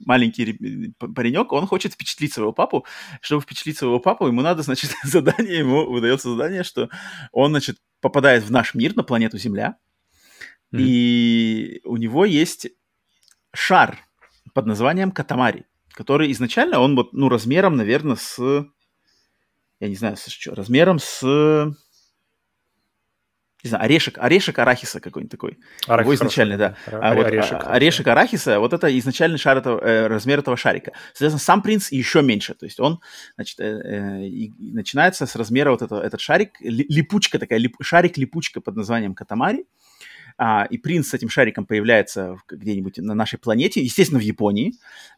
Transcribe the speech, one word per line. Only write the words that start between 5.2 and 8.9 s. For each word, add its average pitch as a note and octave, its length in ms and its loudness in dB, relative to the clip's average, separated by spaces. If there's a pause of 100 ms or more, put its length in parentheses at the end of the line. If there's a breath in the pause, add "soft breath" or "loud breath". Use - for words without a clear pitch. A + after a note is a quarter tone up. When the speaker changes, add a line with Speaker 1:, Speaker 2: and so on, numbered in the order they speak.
Speaker 1:
ему C#3+ 320 2
выдается B2 400 0
задание, E3+ 320 -4
что A#2+ 260 -6 (440 loud breath)
он, C#3 180 4
значит, - 260 -2 (240)
попадает C3 420 4
в G#2+ 80 -8
наш A#2+ 240 2
мир, C#3+ 220 0